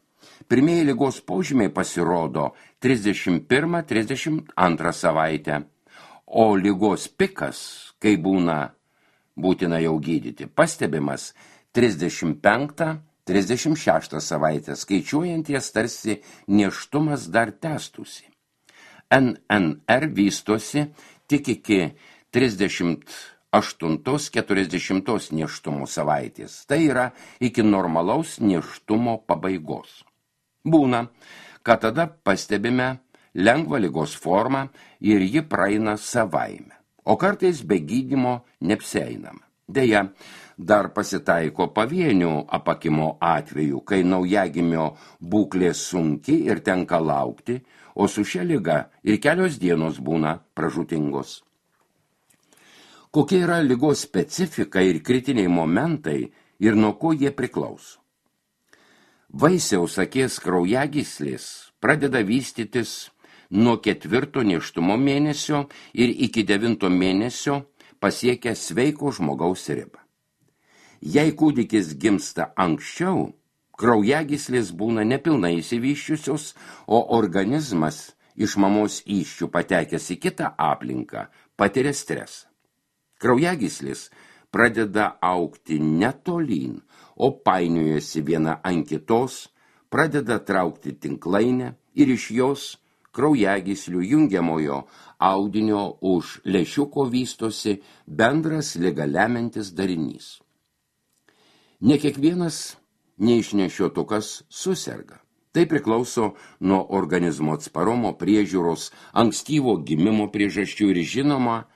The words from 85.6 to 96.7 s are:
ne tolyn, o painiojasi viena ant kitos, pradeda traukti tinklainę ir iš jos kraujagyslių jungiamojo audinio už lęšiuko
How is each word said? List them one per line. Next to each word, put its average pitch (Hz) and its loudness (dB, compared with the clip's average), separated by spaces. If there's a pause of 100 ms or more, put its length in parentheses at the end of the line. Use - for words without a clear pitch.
ne 80 2
tolyn, 135 -4 (340)
o 131 2
painiojasi 82 0
viena 80 0
ant 87 -2
kitos, 113 -2 (400)
pradeda 127 0
traukti 87 -2
tinklainę 117 -2 (200)
ir 139 4
iš 117 -2
jos 131 0 (480)
kraujagyslių 98 0
jungiamojo 85 0 (380)
audinio 101 0 (180)
už 92 0
lęšiuko 110 0